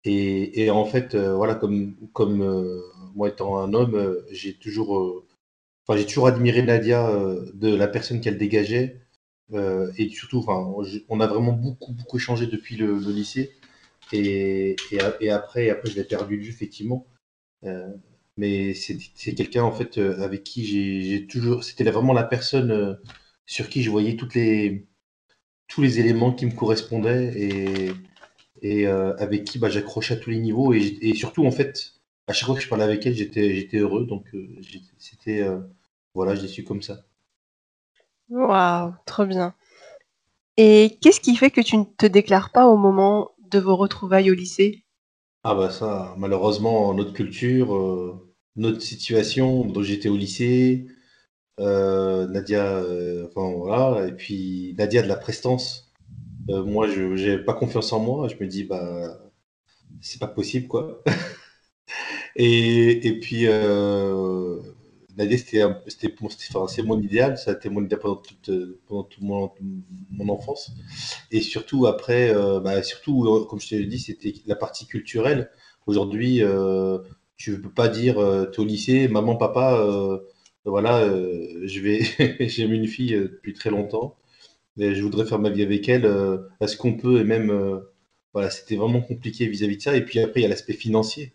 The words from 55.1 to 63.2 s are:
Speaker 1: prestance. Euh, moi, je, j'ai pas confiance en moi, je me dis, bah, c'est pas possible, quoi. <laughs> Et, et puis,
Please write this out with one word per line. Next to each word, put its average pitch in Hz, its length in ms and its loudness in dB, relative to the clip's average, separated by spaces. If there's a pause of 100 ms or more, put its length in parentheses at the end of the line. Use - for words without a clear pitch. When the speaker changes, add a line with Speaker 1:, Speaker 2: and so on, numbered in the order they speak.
Speaker 1:
prestance. - 760 -6 (580)
Euh, 95 140 -2
moi, 107 240 0
je, 95 280 -2
j'ai 98 240 0
pas - 140 -2
confiance 113 400 -2
en 110 60 0
moi, 127 280 -2
je - 80 -8
me 98 120 -8
dis, 98 160 -6
bah, 87 540 -8 (840)
c'est - 180 -16
pas 110 80 -8
possible, 123 400 -6
quoi. 160 380 -6
<laughs> - 1300 -8
Et, 117 720 4
et 113 120 0
puis, 117 280 0